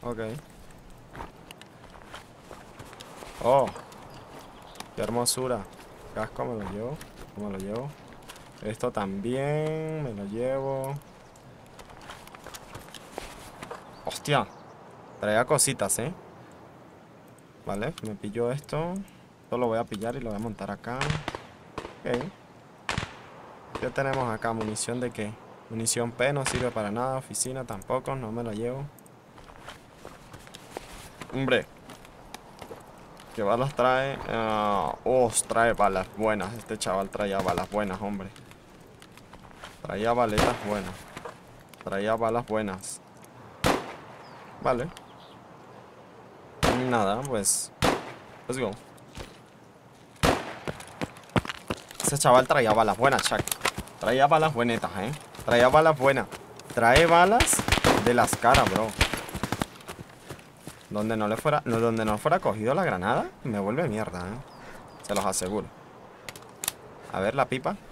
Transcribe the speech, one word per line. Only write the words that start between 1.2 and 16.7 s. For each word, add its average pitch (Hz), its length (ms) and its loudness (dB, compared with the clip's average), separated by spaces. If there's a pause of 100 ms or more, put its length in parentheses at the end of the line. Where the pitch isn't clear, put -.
Oh. 131 220 6 (1300)
Qué 113 60 -6
hermosura. 120 640 -2 (500)
Casco 110 300 -6
me 117 180 -6
lo 95 80 -8
llevo. 117 260 -8 (380)
Me 104 140 -8
lo 95 80 -8
llevo. 107 320 -6 (720)
Esto 110 300 -4
también 147 1120 -2
me 123 100 -6
lo 101 120 -8
llevo. 135 680 -2 (3000)
Hostia. 131 400 0 (720)
Traía 107 260 2
cositas, 127 520 2
¿eh? 131 160 2 (1500)